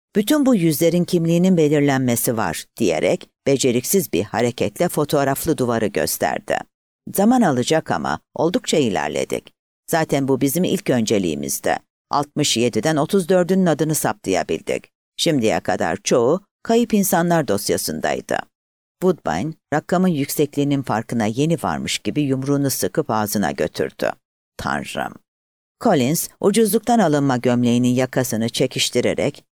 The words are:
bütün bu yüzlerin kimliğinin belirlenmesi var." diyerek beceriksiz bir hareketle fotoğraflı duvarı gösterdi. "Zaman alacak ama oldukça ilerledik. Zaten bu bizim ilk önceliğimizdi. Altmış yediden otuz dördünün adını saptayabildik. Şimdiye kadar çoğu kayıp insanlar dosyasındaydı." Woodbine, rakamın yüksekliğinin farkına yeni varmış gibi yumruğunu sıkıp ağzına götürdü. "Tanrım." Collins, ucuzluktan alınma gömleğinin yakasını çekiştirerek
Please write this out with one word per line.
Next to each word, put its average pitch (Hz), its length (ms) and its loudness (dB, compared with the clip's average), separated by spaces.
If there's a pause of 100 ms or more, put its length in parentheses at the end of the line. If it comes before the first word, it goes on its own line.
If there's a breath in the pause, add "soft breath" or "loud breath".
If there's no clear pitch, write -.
(160)
bütün 247 300 2
bu 262 100 6
yüzlerin 165 480 2
kimliğinin 170 540 2
belirlenmesi 135 800 2
var." 90 280 -4 (120)
diyerek 92 520 0 (180)
beceriksiz 135 680 0
bir 92 100 2
hareketle 113 680 -2
fotoğraflı 143 680 0
duvarı 117 300 0
gösterdi. - 680 -2 (580)
"Zaman 240 260 4
alacak 151 500 0
ama 73 280 -2 (140)
oldukça 180 440 -2
ilerledik. 76 760 -2 (380)
Zaten 156 360 0
bu 131 140 2
bizim 143 220 0
ilk - 260 -2
önceliğimizdi. 95 880 0 (320)
Altmış 147 480 -2
yediden 117 380 0
otuz 151 340 0
dördünün 185 360 2
adını 156 300 0
saptayabildik. 85 920 -4 (320)
Şimdiye 110 420 2
kadar 92 440 -2
çoğu 147 380 2 (220)
kayıp 233 300 0
insanlar 170 540 2
dosyasındaydı." 82 920 -2 (640)
Woodbine, 160 520 -2 (200)
rakamın 175 340 0
yüksekliğinin 143 720 -2
farkına 117 440 -2
yeni 139 380 0
varmış 73 360 -4
gibi 107 220 -4
yumruğunu 139 480 -2
sıkıp 127 400 -4
ağzına 104 420 0
götürdü. 69 600 -4 (460)
"Tanrım." 69 560 -6 (680)
Collins, 156 460 0 (100)
ucuzluktan 226 600 2
alınma 143 380 2
gömleğinin 123 560 2
yakasını 123 560 -2
çekiştirerek 117 1040 -2